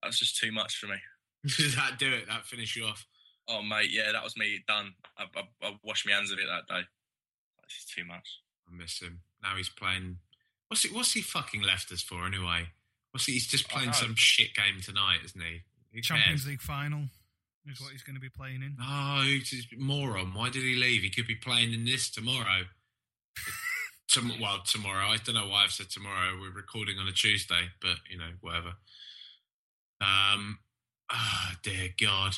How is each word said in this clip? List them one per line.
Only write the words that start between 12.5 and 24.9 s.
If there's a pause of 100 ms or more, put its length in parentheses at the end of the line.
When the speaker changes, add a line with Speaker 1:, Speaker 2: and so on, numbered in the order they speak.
Speaker 2:
What's
he,
he's
just
Speaker 1:
I
Speaker 2:
playing
Speaker 1:
know.
Speaker 2:
some
shit
game
tonight,
isn't
he? (320)
Who
Speaker 3:
Champions
Speaker 2:
cares?
Speaker 3:
League
final (640)
is
what
he's
gonna
be
playing
in.
Speaker 2:
No,
he's
a
moron.
Why
did
he
leave?
He
could
be
playing
in
this
tomorrow. (760)
Speaker 3:
<laughs>
Speaker 2:
Tom-,
well,
tomorrow.